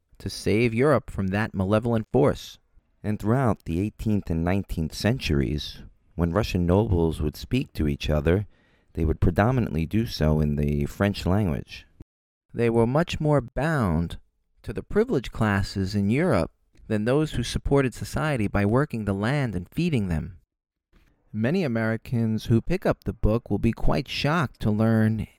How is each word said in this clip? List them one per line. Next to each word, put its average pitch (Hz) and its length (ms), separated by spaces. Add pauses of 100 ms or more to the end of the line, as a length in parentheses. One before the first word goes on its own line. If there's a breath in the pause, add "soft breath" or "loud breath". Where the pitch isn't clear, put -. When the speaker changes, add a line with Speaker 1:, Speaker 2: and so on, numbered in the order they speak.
(180)
Speaker 1:
to 98 120
save 113 420
Europe 123 380
from 95 180
that 104 240
malevolent 107 580
force. - 480 (440)
Speaker 2:
And 104 160
throughout 117 480
the 82 140
eighteenth 104 500
and 82 120
nineteenth 87 520
centuries, 76 880 (320)
when 85 180
Russian 92 320
nobles 87 560
would 76 160
speak - 380
to 78 120
each 71 220
other, 80 380 (480 soft breath)
they 82 100
would 80 160
predominantly 101 640
do 110 220
so 78 340
in 73 160
the 73 300
French 98 400
language. 87 600 (680)
Speaker 1:
They 117 160
were 113 160
much 143 340
more 151 200
bound 117 800 (440)
to - 100
the - 120
privileged 208 480
classes 98 640
in 101 140
Europe 123 440 (340)
than 107 180
those 147 280
who 123 100
supported 135 500
society 131 540
by 101 180
working 117 400
the 101 80
land 113 420
and 90 140
feeding 147 400
them. 78 300 (920)
Many 135 320
Americans 113 840
who 113 140
pick - 260
up - 180
the 101 80
book - 380
will 104 80
be 113 140
quite 156 360
shocked 151 520
to 113 100
learn 110 560 (120)